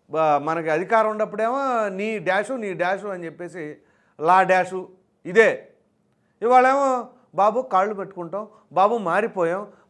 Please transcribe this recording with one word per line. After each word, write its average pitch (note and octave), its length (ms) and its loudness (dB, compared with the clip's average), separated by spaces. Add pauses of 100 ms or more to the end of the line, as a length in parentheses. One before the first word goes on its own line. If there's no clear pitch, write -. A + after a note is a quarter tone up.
(100)
బ-, D3+ 320 2
మనకి D#3+ 280 -4
అధికారం G#3+ 400 0
ఉన్నప్పుడేమో A3 800 -2
నీ G3+ 300 -6
డాషు, G3 340 -2
నీ G#3+ 200 -6
డాషు F3+ 340 -4
అని F3+ 180 -10
చెప్పేసి D#3+ 520 -12 (440)
లా F3+ 220 6
డాషు F#3 460 0 (380)
ఇదే. G3 420 2 (760)
ఇవాళేమో B3+ 680 4 (260)
బాబు G#3+ 280 2
కాళ్ళు G#3 320 0
పెట్టుకుంటాం, F#3+ 540 -10 (240)
బాబు G3 240 2
మారిపోయాం, F#3+ 760 -2 (180)